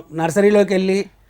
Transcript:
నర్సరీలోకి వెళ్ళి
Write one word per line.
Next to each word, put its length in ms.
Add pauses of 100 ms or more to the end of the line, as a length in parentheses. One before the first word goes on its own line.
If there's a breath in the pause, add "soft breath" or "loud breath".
(140)
నర్సరీలోకి 600
వెళ్ళి 320 (240)